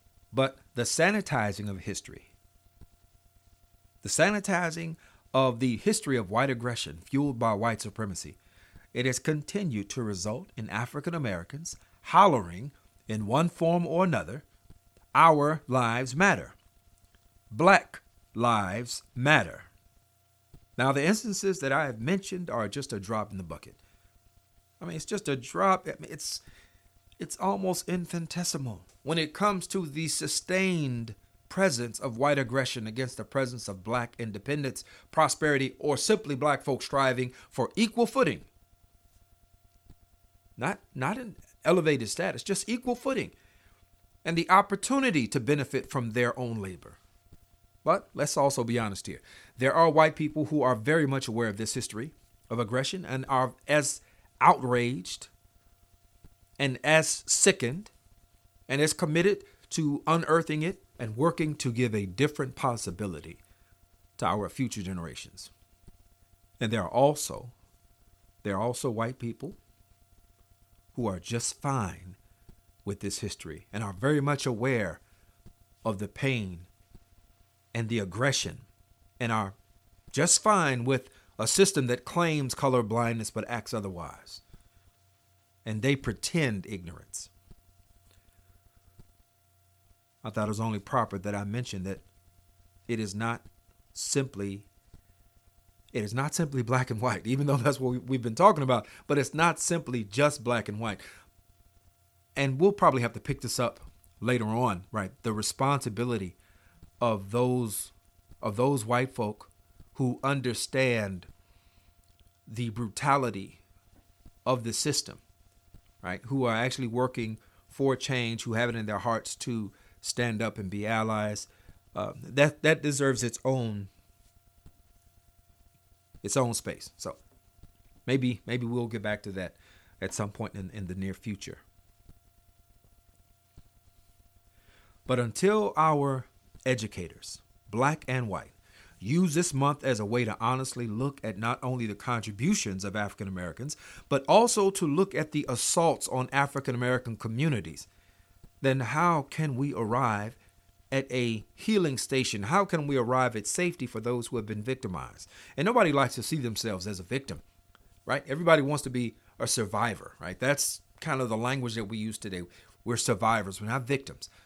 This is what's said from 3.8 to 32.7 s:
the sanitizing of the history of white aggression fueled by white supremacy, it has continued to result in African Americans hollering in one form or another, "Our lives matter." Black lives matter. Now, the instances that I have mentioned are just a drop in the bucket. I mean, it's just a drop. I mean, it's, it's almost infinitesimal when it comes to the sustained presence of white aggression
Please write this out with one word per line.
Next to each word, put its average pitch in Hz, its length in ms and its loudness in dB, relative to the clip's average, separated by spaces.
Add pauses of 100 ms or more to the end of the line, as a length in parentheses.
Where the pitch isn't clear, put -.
the 104 60 -8
sanitizing 170 880 0 (360)
of 131 280 2
the 123 160 2
history 143 400 0
of 98 140 -2
white 131 200 2
aggression 113 540 -4
fueled 139 340 0
by 113 140 2
white 110 280 0
supremacy, 98 560 -8 (560)
it 123 140 -2
has 127 120 0
continued 151 720 -2
to 127 120 -4
result 107 540 -4
in 110 140 -8
African 139 440 -4
Americans 131 640 -6 (260)
hollering 131 680 6 (340)
in 107 200 -4
one 147 220 4
form 170 380 2
or 165 180 2
another, 117 380 0 (720)
"Our 151 520 8
lives 123 480 0
matter." 160 400 2 (960)
Black 165 500 4 (340)
lives 113 680 0 (120)
matter. 123 500 4 (1120)
Now, 131 140 4
the 139 120 0
instances 196 560 0
that 135 120 0
I 151 140 2
have 113 140 -6
mentioned 180 480 -2
are 110 200 -2
just 131 240 -8
a 101 80 -4
drop 107 300 -4
in 98 80 -8
the 92 60 -8
bucket. 80 300 -14 (1080)
I 165 60 -12
mean, 170 100 -8
it's 156 80 -8
just 202 240 -4
a 139 80 0
drop. 185 500 0
I - 140 -6
mean, - 100 -14
it's, - 300 -10 (800)
it's - 200 -8
almost 190 500 -2
infinitesimal 165 920 -4 (220)
when 160 160 -2
it 156 160 -2
comes 196 340 0
to 185 160 -2
the 151 240 -4
sustained 151 1040 0 (360)
presence 120 480 0
of 120 180 -4
white 143 220 4
aggression 123 480 -2